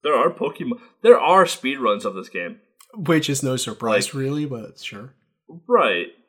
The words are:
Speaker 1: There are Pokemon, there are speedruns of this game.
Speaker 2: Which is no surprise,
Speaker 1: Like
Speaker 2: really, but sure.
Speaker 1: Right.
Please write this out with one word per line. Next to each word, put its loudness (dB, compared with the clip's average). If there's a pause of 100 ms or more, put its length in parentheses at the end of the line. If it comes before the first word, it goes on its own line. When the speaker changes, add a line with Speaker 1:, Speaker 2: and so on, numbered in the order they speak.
Speaker 1:
There 0
are 2
Pokemon, -6 (220)
there 8
are 6
speedruns -2
of -4
this -12
game. -10 (340)
Speaker 2:
Which 0
is -2
no -2
surprise, -2
Speaker 1:
Like -12
Speaker 2:
really, -4
but -12
sure. -16 (540)
Speaker 1:
Right. 2 (220)